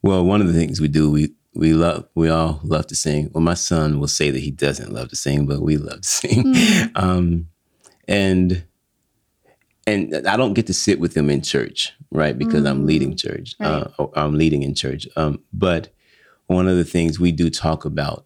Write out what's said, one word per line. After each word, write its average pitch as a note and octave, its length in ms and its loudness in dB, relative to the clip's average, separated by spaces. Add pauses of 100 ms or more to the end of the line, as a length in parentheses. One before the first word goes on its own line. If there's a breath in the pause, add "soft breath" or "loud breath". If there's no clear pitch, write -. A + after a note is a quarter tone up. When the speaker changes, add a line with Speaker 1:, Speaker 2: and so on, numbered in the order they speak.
Speaker 1:
well, F#2+ 220 4
one G2+ 160 4
of F#2+ 60 4
the E2+ 120 2
things D2 220 -2
we D2+ 80 2
do, D2+ 220 4
we, D2+ 220 0 (220)
we D#2+ 180 2
love, E2 420 0
we E2 140 2
all D#2+ 340 0
love D#2 260 -2
to - 80 -12
sing. D2 360 -2
Well, E2 100 0
my E2+ 120 2
son D2+ 440 0
will C#2+ 100 -2
say D2 220 0
that C2 100 -4
he C#2 120 -6
doesn't C#2 400 -4
love B1 180 -8
to - 60 -12
sing, C#2+ 300 0
but C#2+ 140 -2
we D2+ 160 2
love - 260 -8
to - 60 -6
sing. - 460 2
Speaker 2:
Mm. A3 380 4
Speaker 1:
<laughs> - 40 -6
Um, F2+ 520 0 (580 soft breath)
and, F#2 560 2 (1300 soft breath)
and F2+ 380 -2
I G2+ 100 2
don't A#2 180 0
get A2+ 140 2
to F#2 60 -2
sit F#2 260 0
with E2+ 160 -2
him D2 140 2
in C#2+ 120 0
church, - 500 -4 (200)
right? D2+ 260 0
Because D2 260 2
I'm C#2+ 220 0
leading D2+ 280 2
Speaker 2:
Mm. - 40 -8
Speaker 1:
church. - 400 -10
Speaker 2:
Right. G#3 100 -4
Speaker 1:
Uh, D2 200 -2 (100)
or C#2+ 160 -4
I'm D2+ 240 0
leading D2 240 2
in C#2 120 -4
church. C2+ 420 -6
Um, D2+ 240 -2 (120)
but F2+ 360 -2 (580 soft breath)
one F#2 220 2
of F#2 80 4
the F2 80 2
things E2 340 -2
we F2 140 2
do D#2+ 180 0
talk D#2+ 340 -4
about D2+ 420 -6